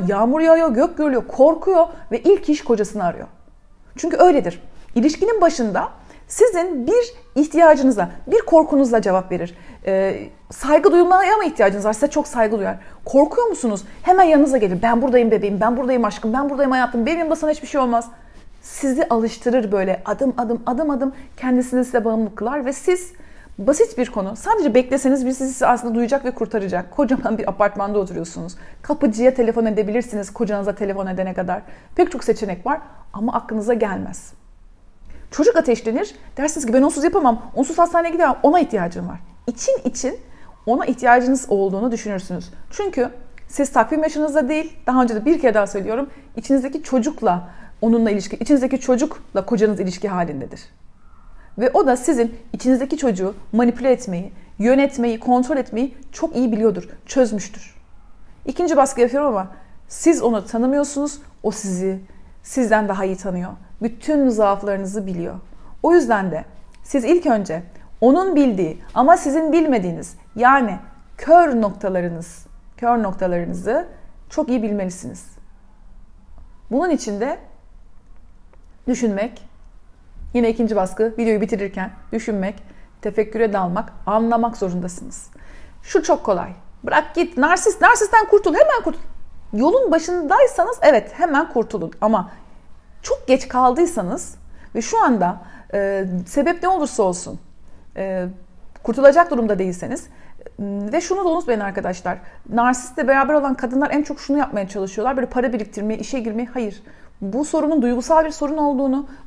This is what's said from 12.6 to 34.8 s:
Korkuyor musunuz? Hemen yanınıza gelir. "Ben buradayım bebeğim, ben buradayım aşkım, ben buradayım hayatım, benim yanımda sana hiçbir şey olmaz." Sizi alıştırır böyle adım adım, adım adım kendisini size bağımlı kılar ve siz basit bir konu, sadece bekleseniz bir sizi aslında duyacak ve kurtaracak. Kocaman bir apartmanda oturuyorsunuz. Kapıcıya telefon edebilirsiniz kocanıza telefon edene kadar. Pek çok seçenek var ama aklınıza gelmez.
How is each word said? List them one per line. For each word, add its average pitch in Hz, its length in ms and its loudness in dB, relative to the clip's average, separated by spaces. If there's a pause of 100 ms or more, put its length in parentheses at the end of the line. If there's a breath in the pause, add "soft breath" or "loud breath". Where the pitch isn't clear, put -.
Korkuyor 311 420 4
musunuz? 233 380 -2 (180 loud breath)
Hemen 370 220 6
yanınıza 294 340 6
gelir. 185 240 0
"Ben 233 200 2
buradayım 240 280 4
bebeğim, 202 300 0
ben 233 160 2
buradayım 247 280 0
aşkım, 226 280 -4
ben 277 180 -2
buradayım 269 220 0
hayatım, 247 340 0
benim 330 120 0
yanımda 320 180 0
sana 311 140 -2
hiçbir 302 160 -6
şey 285 140 -2
olmaz." 240 280 0 (540 soft breath)
Sizi 277 460 -2
alıştırır 226 640 0
böyle 190 320 -2
adım 247 340 -2
adım, 233 280 -4
adım 285 240 -2
adım 269 220 -2 (240 loud breath)
kendisini 247 480 0
size 240 200 -2
bağımlı 220 300 -2
kılar 247 320 -4
ve 277 60 -2
siz 359 400 -2 (460 soft breath)
basit 302 400 2
bir 247 140 -4
konu, 202 240 -6
sadece 392 380 0
bekleseniz 254 520 2
bir 262 60 0
sizi 262 340 -2
aslında 233 280 0
duyacak 240 300 0
ve 240 60 -4
kurtaracak. 202 600 -4
Kocaman 240 480 0
bir - 100 -4
apartmanda 202 500 0
oturuyorsunuz. 175 580 -8 (260 loud breath)
Kapıcıya 254 520 2
telefon 233 300 0
edebilirsiniz 208 680 -2
kocanıza 202 420 -4
telefon 196 320 -6
edene 185 280 -6
kadar. 185 280 -6 (340 loud breath)
Pek 349 160 2
çok 254 120 -8
seçenek 196 420 -4
var 302 140 -2 (320 loud breath)
ama 214 200 -4
aklınıza 220 420 -4
gelmez. 196 580 -6 (1000 soft breath)